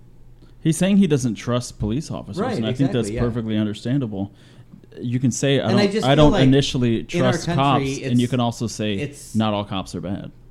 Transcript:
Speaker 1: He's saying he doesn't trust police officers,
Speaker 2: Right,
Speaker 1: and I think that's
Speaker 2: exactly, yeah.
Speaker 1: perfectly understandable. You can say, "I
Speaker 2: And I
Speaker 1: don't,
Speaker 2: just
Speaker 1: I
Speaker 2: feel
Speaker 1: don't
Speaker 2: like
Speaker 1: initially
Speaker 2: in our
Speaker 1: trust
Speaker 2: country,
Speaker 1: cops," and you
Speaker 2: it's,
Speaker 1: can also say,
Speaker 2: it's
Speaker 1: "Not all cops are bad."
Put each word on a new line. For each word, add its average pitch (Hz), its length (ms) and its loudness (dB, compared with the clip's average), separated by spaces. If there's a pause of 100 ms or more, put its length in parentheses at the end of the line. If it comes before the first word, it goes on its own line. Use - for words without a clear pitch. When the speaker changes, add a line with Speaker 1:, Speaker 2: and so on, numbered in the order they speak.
(600)
Speaker 1:
He's 156 160 0
saying 190 200 4
he 196 100 6
doesn't 127 280 0
trust 120 440 -4
police 117 320 -4
officers, 101 300 -8
Speaker 2:
Right, 240 140 -4
Speaker 1:
and 120 100 -2
I 110 80 -2
think 135 180 0
that's 117 160 0
Speaker 2:
exactly, 107 80 -6
yeah. 120 60 -2
Speaker 1:
perfectly 113 360 -2
understandable. 107 760 -4 (680)
You 120 200 -4
can 123 120 2
say, 139 280 2
"I - 120 0
Speaker 2:
And 196 80 4
I - 60 4
Speaker 1:
don't, 196 80 2
Speaker 2:
just 214 120 0
Speaker 1:
I 127 40 2
Speaker 2:
feel 143 60 4 (100)
Speaker 1:
don't 143 80 8
Speaker 2:
like 131 100 4
Speaker 1:
initially 131 560 2
Speaker 2:
in - 240 -4
our 127 80 2
Speaker 1:
trust 123 160 -2
Speaker 2:
country, - 80 -2 (400)
Speaker 1:
cops," 120 80 -10
and 123 160 0
you 120 60 2
Speaker 2:
it's, 120 60 -2
Speaker 1:
can 131 80 0
also 120 280 -2
say, 107 280 -4
Speaker 2:
it's - 380 -10
Speaker 1:
"Not 110 220 0
all 104 100 -4
cops 95 300 -8
are 87 60 -8
bad." 92 300 -8 (200)